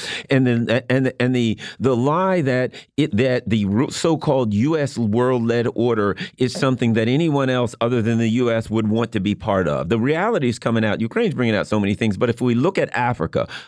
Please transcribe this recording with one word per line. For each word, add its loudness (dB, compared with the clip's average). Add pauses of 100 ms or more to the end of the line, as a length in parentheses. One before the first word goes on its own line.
(300)
And 4
then, 0
and, 0
and 2
the, 0 (200)
the 2
lie 0
that -2 (240)
it, 0
that 0
the 2
ru-, 0
so-called 0
U 2
S -2
world-led 0
order 0 (220)
is 0
something 2
that 2
anyone 2
else 0
other 2
than 2
the 2
U 2
S -2
would 0
want 0
to 0
be 0
part 0
of. -2
The 2
reality 0
is -2
coming 0
out. 0
Ukraine's -2
bringing 0
out 0
so -2
many 0
things, -2
but 0
if -4
we 2
look 0
at 0
Africa, -2 (220)